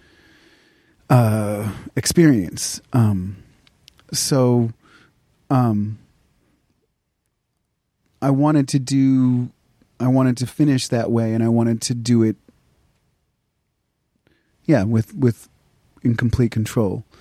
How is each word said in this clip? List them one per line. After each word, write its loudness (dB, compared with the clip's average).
uh, 0
experience. 0
Um, 0
so, 0
um, 0
I 0
wanted 2
to -2
do, 0
I 0
wanted 2
to -4
finish -2
that -2
way, 0
and 0
I 2
wanted 0
to -6
do 2
it, 0
yeah, 2
with, 0
with, -2
in 0
complete 0
control. -4